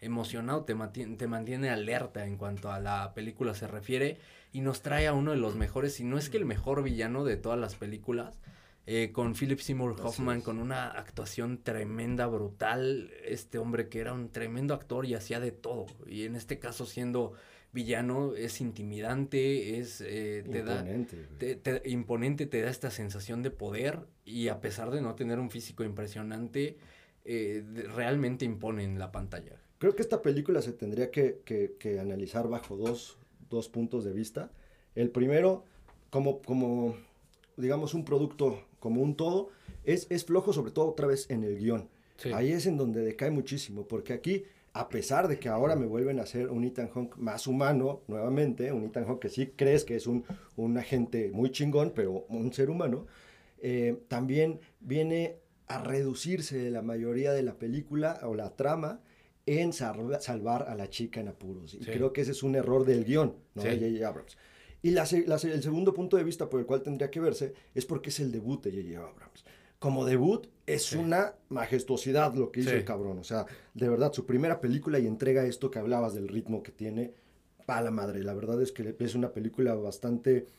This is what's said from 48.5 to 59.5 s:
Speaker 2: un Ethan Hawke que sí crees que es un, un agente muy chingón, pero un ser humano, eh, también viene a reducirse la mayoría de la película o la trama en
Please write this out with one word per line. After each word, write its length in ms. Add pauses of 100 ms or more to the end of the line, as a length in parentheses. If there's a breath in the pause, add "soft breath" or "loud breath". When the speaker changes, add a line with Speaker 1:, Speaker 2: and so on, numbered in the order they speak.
Speaker 2:
un 140
Ethan 200
Hawke 160
que 60
sí 260
crees 300
que 100
es 140
un, 160 (320 loud breath)
un 200
agente 560
muy 200
chingón, 420
pero 340
un 240
ser 160
humano, 380 (540 loud breath)
eh, 360 (120)
también 500 (220 loud breath)
viene 560 (320)
a 160
reducirse 880
la 100
mayoría 500
de 120
la 100
película 680
o 100
la 220
trama 440 (460 soft breath)
en 260